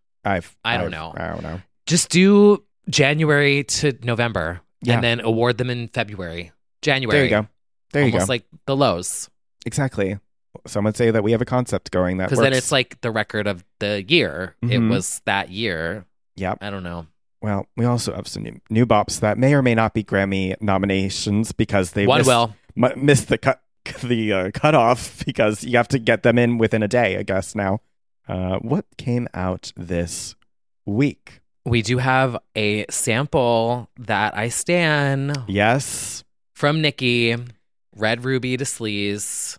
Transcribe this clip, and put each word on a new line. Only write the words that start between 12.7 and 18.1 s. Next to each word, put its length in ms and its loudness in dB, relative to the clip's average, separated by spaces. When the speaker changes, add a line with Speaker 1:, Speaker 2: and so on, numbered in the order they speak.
Speaker 2:
like, 300 -2
the 80 -4
record 380 -4
of 160 -4
the 280 -4
year. 540 0
It 60 -2
Speaker 1:
Mm-hmm. 220 2
Speaker 2:
was 360 -2
that 240 -2
year. 560 -6
Speaker 1:
Yep. 260 -6
Speaker 2:
I 80 -10
don't 140 -10
know. 240 -10
Speaker 1:
Well, 240 -4
we 100 0
also 280 0